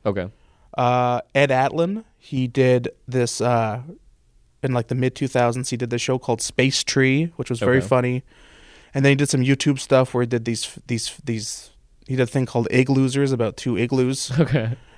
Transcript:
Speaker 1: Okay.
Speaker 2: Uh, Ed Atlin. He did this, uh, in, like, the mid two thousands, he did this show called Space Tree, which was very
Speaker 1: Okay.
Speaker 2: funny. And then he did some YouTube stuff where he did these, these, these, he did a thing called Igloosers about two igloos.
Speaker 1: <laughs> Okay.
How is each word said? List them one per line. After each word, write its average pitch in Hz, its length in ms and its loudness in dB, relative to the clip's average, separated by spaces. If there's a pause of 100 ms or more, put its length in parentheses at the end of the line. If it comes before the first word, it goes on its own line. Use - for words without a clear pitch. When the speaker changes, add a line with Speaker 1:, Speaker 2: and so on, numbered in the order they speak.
Speaker 1:
Okay. 95 240 -2 (480)
Speaker 2:
Uh, 123 440 2 (120)
Ed 139 180 2
Atlin. 165 520 0 (140)
He 127 300 -4
did 127 420 2 (180)
this, 123 340 -2
uh, 117 400 0 (840)
in, 127 100 -2
like, 120 140 -2
the 123 80 -4
mid 127 200 -2
two 139 120 -4
thousands, 123 420 0
he 123 80 -4
did 123 120 -6
this 120 120 -4
show 131 160 -2
called 120 240 -4
Space - 420 -2
Tree, 139 520 2
which - 140 -8
was 117 100 -4
very 117 180 4
Speaker 1:
Okay. 131 100 0
Speaker 2:
funny. 123 360 0 (680)
And 139 120 2
then 139 60 6
he 139 40 4
did 139 140 2
some 131 140 2
YouTube 135 360 2
stuff 131 340 2
where 123 100 2
he 120 40 0
did 117 180 -2
these, - 320 -6 (100)
these, - 360 -4
these, - 460 -8 (380)
he 131 80 -4
did 127 80 2
a 120 40 2
thing 131 180 0
called 117 260 0
Igloosers 135 600 2
about 117 260 -2
two 120 200 -2
igloos. 127 580 0
Speaker 1:
<laughs> 147 40 4
Okay. 117 360 0 (220)